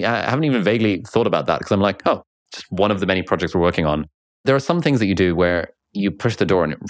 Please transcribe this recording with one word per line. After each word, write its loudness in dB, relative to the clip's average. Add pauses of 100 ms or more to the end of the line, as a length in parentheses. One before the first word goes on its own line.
I -2
haven't 0
even 2
vaguely 2
thought 0
about 0
that 0
'cause -6
I'm 2
like, 0
"Oh, 0 (300)
just -16
one 2
of 0
the -2
many 2
projects -2
we're 2
working 0
on." -2 (380)
There 4
are 2
some -2
things 2
that 0
you 2
do 2
where 0 (240)
you -2
push -4
the 0
door 2
and -2
it -12